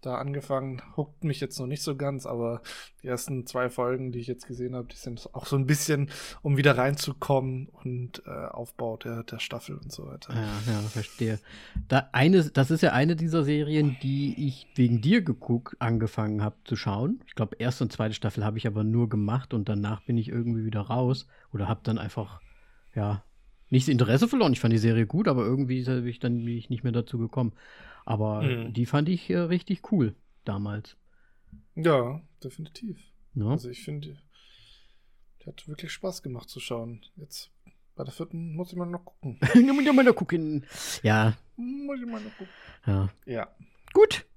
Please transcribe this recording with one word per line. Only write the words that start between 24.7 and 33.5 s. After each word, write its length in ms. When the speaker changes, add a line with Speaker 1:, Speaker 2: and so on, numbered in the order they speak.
Speaker 2:
die 40
Serie 280
gut, 220
aber 160
irgendwie 420
hab 200
ich 140
dann, 260
bin 120
ich 120
nicht 160
mehr 80
dazu 240
gekommen. 340
Aber 360
Speaker 1:
Mhm. 320
Speaker 2:
die 140
fand 200
ich, 220
äh, 80
richtig 540
cool 240
damals. 540
Speaker 1:
Ja, 460
definitiv. 540
Speaker 2:
Ja. 140